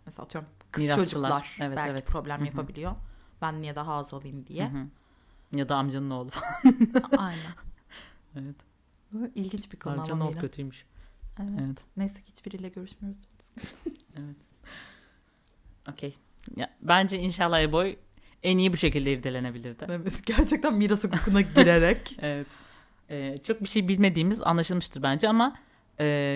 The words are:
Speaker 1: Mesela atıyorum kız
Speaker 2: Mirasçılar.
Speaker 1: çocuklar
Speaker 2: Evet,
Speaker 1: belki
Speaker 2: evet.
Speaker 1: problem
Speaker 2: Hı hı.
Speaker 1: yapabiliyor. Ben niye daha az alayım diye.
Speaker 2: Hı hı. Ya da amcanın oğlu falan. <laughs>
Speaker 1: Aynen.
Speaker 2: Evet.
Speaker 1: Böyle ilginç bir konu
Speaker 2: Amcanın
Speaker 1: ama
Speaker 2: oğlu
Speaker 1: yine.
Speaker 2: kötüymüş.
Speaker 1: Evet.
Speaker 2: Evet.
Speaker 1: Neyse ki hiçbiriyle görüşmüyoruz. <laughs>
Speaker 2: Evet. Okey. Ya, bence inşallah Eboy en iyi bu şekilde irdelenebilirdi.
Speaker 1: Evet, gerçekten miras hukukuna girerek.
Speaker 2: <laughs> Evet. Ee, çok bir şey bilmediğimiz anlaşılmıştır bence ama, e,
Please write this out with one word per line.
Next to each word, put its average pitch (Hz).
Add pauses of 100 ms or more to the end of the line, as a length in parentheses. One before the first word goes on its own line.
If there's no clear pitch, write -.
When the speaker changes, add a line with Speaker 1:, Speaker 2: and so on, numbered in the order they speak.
Speaker 1:
Mesela -
atıyorum 156 (200)
kız 151
Speaker 2:
Mirasçılar. 147
Speaker 1:
çocuklar 143 (100)
Speaker 2:
Evet, 135
Speaker 1:
belki 147
Speaker 2:
evet. 135
Speaker 1:
problem 147
Speaker 2:
Hı 147
hı. 143
Speaker 1:
yapabiliyor. 147 (500)
Ben 156
niye 147
daha 151
az 143
alayım 139
diye. 156
Speaker 2:
Hı 135
hı. 135 (720)
Ya 135
da 143
amcanın 139
oğlu 127
falan. 698 (400)
<laughs> -
Speaker 1:
Aynen. 170 (840)
Speaker 2:
Evet. 139 (560)
Speaker 1:
Böyle 233
ilginç 202
bir -
konu 143
Speaker 2:
Amcanın 160 (100)
Speaker 1:
ama 160
Speaker 2:
oğlu 156
Speaker 1:
yine. 165
Speaker 2:
kötüymüş. 139 (580)
Speaker 1:
Evet. 202 (160)
Speaker 2:
Evet. 139 (180)
Speaker 1:
Neyse 196
ki -
hiçbiriyle 190
görüşmüyoruz. 190
<laughs> - (880)
Speaker 2:
Evet. 147 (1600)
Okey. 143 (420)
Ya, - (120)
bence 185
inşallah 175
Eboy 160 (460)
en 185
iyi 185
bu 170
şekilde 143
irdelenebilirdi. 127
Speaker 1:
Evet, 175
gerçekten 226
miras 208
hukukuna 190
girerek. 175
Speaker 2:
<laughs> -
Evet. 143 (640)
Ee, 139
çok 226
bir 196
şey 196
bilmediğimiz 190
anlaşılmıştır 170
bence 143
ama, 233 (420)
e, 151 (320)